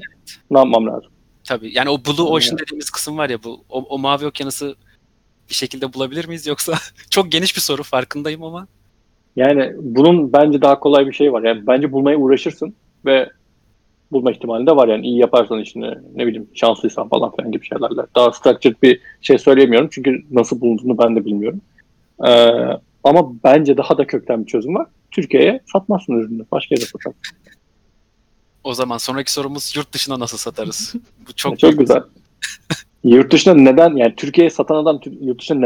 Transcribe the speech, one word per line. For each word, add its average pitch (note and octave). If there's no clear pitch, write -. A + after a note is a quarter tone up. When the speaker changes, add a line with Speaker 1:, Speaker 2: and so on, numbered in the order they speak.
Speaker 1:
Evet. -
Speaker 2:
Ne C#3
yapmam A#2
lazım?" A#2+
Speaker 1:
Tabii. A2
Yani C3
o C#3+
Blue D3
Ocean D#3
Speaker 2:
Evet. D#3
Speaker 1:
dediğimiz -
kısım -
var D3
ya, A2+
bu, A#2
o, C3
o C3+
mavi C#3
okyanusu C#3
bir -
şekilde C3
bulabilir C3+
miyiz D#3+
yoksa? D3+
<laughs> -
Çok F#3
geniş E3+
bir -
soru, C#3+
farkındayım D3
ama. E3+
Speaker 2:
Yani C3+
bunun C#3+
bence D3
daha C#3
kolay C#3+
bir C3
şey C#3+
var. A2
Yani A2
bence C3+
bulmaya C#3
uğraşırsın C3+
ve C3+
bulma B2+
ihtimali A#2
de D#3+
var. B2+
Yani A2
iyi A#2+
yaparsan A#2
işini, A2+
ne A#2+
bileyim, A2+
şanslıysan A2+
falan A#2
filan A#2
gibi -
şeylerle. -
Daha B2
structured B2
bir B2+
şey C3+
söyleyemiyorum C3+
çünkü C3
nasıl A#2+
bulunduğunu A#2+
ben A2+
de G#2+
bilmiyorum. A2
Ee, A#2+
ama C#3+
bence C#3
daha C#3
da C#3
kökten A#2
bir -
çözüm B2+
var. D#4+
Türkiye'ye F#3
satmazsın F#3+
ürünü. A2+
Başka C#3
yere A#2
satarsın. -
Speaker 1:
O C3
zaman A#2+
sonraki C3
sorumuz C#3
yurt D3
dışına C3+
nasıl A#2+
satarız? -
Speaker 2:
<laughs> -
Speaker 1:
Bu -
çok -
Speaker 2:
Çok D#3+
Speaker 1:
büyük D3+
Speaker 2:
güzel. B2+
Yurt B2+
dışına F3
neden, D3
yani A#2
Türkiye'ye D#3
satan -
adam D3+
tü-, C3+
yurt B2
dışına D3+